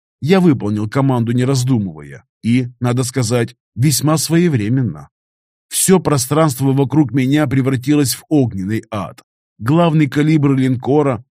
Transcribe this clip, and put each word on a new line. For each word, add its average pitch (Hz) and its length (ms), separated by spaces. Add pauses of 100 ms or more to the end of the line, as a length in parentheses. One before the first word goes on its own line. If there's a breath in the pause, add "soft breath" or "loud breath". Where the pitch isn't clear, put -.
(220)
Я 185 180
выполнил 107 500
команду, 123 440
не 123 100
раздумывая, 107 800 (180)
и, 123 280 (100)
надо 127 240
сказать, 120 520 (200)
весьма 151 420
своевременно. 127 920 (580)
Всё - 320
пространство 143 720
вокруг 139 400
меня 139 360
превратилось 135 680
в - 160
огненный 107 600
ад. 95 320 (380)
Главный 156 480
калибр 147 480
линкора — 131 800